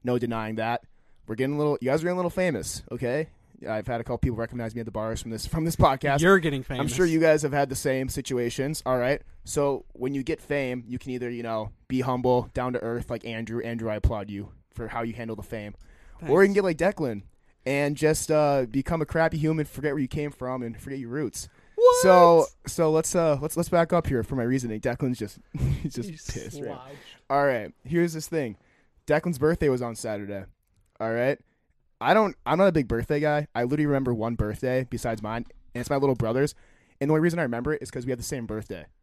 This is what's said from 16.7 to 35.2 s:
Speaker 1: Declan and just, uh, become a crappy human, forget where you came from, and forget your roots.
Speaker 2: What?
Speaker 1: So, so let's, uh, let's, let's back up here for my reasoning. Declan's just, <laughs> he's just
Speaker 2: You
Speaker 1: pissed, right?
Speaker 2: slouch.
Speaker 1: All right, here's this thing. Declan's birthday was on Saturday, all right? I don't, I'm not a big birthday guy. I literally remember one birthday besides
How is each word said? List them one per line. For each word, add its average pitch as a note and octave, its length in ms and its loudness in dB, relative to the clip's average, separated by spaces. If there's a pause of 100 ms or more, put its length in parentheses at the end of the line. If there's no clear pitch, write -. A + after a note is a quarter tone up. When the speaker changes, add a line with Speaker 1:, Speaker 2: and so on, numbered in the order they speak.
Speaker 1:
Declan A2+ 260 -4 (420)
and C#3+ 320 0
just, D#3 360 2
uh, C#3+ 360 4
become C#3 320 -2
a D3 60 -2
crappy D#3+ 320 0
human, D#3 260 0
forget C#3+ 280 -4
where D3 80 -4
you B2+ 80 -2
came D3 240 -6
from, B2+ 320 -6
and A2+ 160 -8
forget C#3 180 -10
your A#2 120 -10
roots. C3+ 380 -6 (280)
Speaker 2:
What? B4 260 8
Speaker 1:
So, F3 440 10 (200)
so D#3+ 240 0
let's, D#3 240 0
uh, D#3+ 260 2
let's, D3+ 160 -6
let's E3+ 120 -2
back E3+ 240 2
up E3+ 160 2
here A#2+ 160 0
for C3+ 100 -6
my B2+ 80 -2
reasoning. A#2+ 380 -2
Declan's B2 400 -2
just, G2+ 260 -8
<laughs> C3+ 360 -2
he's - 120 -6
just D3 160 -8
Speaker 2:
You D#3 60 -12
Speaker 1:
pissed, - 440 -12
right? C3+ 40 -10
Speaker 2:
slouch. B2+ 280 -12 (380)
Speaker 1:
All C#3+ 160 2
right, A#2 260 -2 (120)
here's E3+ 280 0
this D#3 140 -8
thing. C3+ 300 -4 (500)
Declan's D#3 320 0
birthday D3+ 300 2
was B2+ 140 0
on A#2 120 -6
Saturday, G2+ 500 -8 (540)
all A2+ 140 -2
right? B2 260 0 (600)
I C#3 140 4
don't, G#3 200 4 (100)
I'm D3 140 2
not G3 80 6
a F3+ 60 6
big C#3 160 2
birthday D3 320 -2
guy. D3 340 0
I A#2+ 80 0
literally D3 240 0
remember C3+ 260 0
one A#2 220 -2
birthday B2+ 560 -2
besides A2+ 320 -4